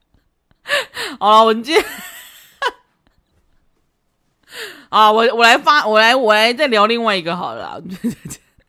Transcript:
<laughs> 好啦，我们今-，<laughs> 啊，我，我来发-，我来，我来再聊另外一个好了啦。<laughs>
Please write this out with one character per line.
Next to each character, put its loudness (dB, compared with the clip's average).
<laughs> -8
好 0
啦， 6
我 2
们 -4
今-， -4
<laughs> 4
啊， 4
我， 2
我 2
来 6
发-， 0
我 2
来， 4
我 2
来 2
再 -2
聊 2
另 -4
外 -2
一 -6
个 -6
好 -10
了 -12
啦。 -14
<laughs> -18